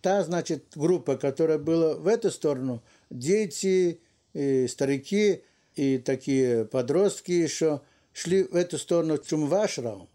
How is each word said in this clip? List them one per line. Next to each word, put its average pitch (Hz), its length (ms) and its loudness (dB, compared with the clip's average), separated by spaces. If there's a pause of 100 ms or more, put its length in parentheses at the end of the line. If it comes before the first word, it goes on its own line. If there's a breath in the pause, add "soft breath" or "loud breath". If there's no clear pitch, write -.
Та, 190 240 2
значит, 165 400 -4 (100)
группа, 156 420 2
которая 156 420 0
была 160 360 2
в 151 120 -4
эту 220 240 2
сторону, 131 520 -4 (280 soft breath)
дети, 185 880 0 (320 soft breath)
и 135 360 0
старики, 143 760 0 (320 soft breath)
и 135 240 0
такие 127 680 0
подростки 147 680 0
еще – 160 500 0 (300 soft breath)
шли 185 320 0
в 190 100 -8
эту 175 240 0
сторону, 160 380 0
Цумвашрау. 143 1000 -2